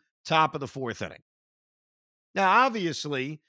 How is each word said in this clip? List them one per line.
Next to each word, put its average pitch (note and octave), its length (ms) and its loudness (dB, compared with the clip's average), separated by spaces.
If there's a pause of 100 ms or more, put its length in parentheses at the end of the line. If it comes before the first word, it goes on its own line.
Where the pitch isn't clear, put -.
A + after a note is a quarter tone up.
(240)
top D#3 300 2
of D3+ 60 -8
the C#3 80 -8
fourth B2 340 -8
inning. D2+ 200 -10 (1080)
Now, G3 340 4
obviously, D3+ 840 -4